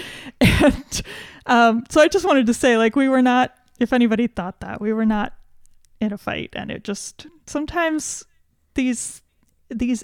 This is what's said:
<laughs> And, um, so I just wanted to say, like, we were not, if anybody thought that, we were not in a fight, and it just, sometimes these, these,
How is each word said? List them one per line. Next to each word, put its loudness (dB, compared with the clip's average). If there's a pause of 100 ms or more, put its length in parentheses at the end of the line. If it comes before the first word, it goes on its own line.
<laughs> -12
And, 2 (440)
um, 4
so 4
I 8
just 0
wanted 4
to 2
say, 2
like, 2
we 2
were 2
not, 2 (260)
if 0
anybody 2
thought -10
that, -12
we -4
were -2
not -2 (640)
in -4
a -10
fight, -8
and -10
it -12
just, -12 (200)
sometimes -6 (520)
these, -6 (480)
these, -4